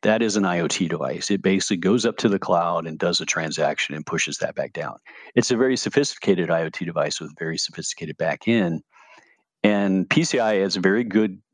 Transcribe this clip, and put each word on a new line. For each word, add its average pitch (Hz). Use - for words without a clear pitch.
that 110
is 104
an 104
I 87
O 80
T 85
device. 80
It 101
basically 95
goes 104
up 110
to -
the 98
cloud 85
and 80
does 87
a 82
transaction 76
and 76
pushes -
that -
back -
down. -
It's 123
a 120
very 127
sophisticated 98
I 82
O 80
T -
device 78
with 76
very -
sophisticated -
back 80
end. 92
And 98
P 156
C 143
I 110
has 95
very 98
good 104